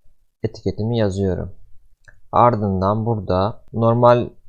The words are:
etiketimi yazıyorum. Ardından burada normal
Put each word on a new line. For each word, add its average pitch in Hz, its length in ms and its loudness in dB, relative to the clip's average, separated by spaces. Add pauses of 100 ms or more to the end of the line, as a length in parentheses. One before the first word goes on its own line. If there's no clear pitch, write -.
(440)
etiketimi 107 540 -4
yazıyorum. 95 580 -2 (760)
Ardından 107 720 2
burada 104 580 -2 (100)
normal 120 560 4 (200)